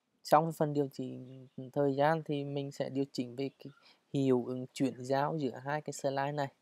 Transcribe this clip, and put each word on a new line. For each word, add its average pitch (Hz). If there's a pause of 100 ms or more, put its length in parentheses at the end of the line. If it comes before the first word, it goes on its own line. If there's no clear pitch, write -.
(240)
Xong 156
phần 147
điều 143
chỉnh 127 (260)
thời 143
gian 151
thì 143
mình 139
sẽ 135
điều 135
chỉnh 123
về 135 (100)
cái 139 (420)
hiệu 131
ứng 127
chuyển 127
giao 139
giữa 127
hai 151
cái 147
slide 139
này. 143 (140)